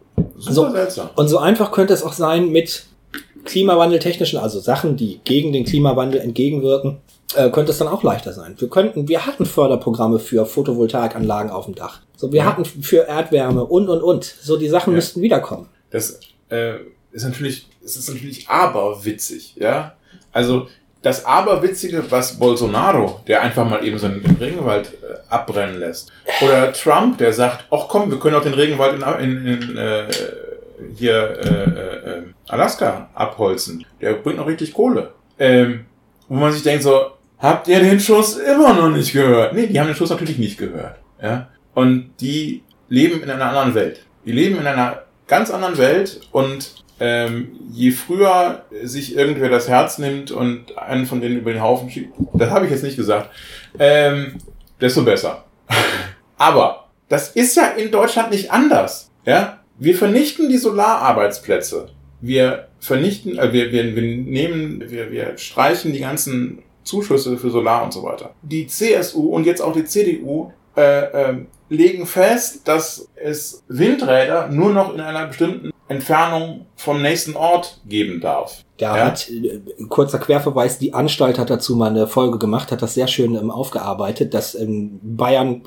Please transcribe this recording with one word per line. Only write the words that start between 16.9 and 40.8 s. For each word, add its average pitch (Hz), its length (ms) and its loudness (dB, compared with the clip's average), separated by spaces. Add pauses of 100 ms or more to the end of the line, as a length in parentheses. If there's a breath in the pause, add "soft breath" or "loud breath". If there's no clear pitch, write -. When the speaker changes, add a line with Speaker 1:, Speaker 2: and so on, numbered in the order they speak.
Speaker 1:
ist 117 140 -10
natürlich, 131 420 -8 (160)
es - 140 -12
ist 127 100 -10
natürlich 131 400 -14
aberwitzig, 104 1120 -4
ja. 135 360 -4 (360 soft breath)
Also, 127 360 0 (340 loud breath)
das - 220 -2
Aberwitzige, 175 880 0
was 123 280 -2
Bolsonaro, 123 880 0
der 107 160 2
einfach 117 280 0
mal 107 160 -2
eben 107 120 -4
so 104 100 -2
einen 98 320 2
Regenwald, 139 480 -4 (140)
äh, - 320 -12
abbrennen 101 460 -4
lässt. 82 320 -10 (320 loud breath)
Oder 131 300 4
Trump, 202 460 2
der 117 120 4
sagt, 123 400 0
ach - 160 0
komm, 208 240 0
wir 131 80 -4
können 151 160 2
auch 147 80 2
den 143 100 -2
Regenwald 139 420 2
in, 131 420 -2
in, 127 100 -8 (220)
in, 113 80 -10
äh, 107 260 -2 (920)
hier, 110 440 0
äh, - 80 -4
äh, 92 720 -2
äh, 87 40 -14 (260)
Alaska 120 640 -2
abholzen. 92 720 -4 (160)
Der 107 140 -2
bringt 143 220 -6
noch 143 100 -8
richtig 160 260 -6
Kohle. - 380 0 (260)
Ähm, 123 480 4 (420)
wo 135 80 -6
man 147 160 2
sich 151 120 -4
denkt 147 200 0
so, 135 160 6 (380)
habt - 320 2
ihr 185 100 6
den 196 200 6
Schuss 214 380 4
immer 277 360 6
noch 165 160 4
nicht 147 240 0
gehört? 127 400 4
Nee, 233 140 0
die 160 120 2
haben 151 80 2
den 151 80 -2
Schuss 170 140 0
natürlich 156 280 -4
nicht 110 200 -4
gehört, 92 380 -10 (280)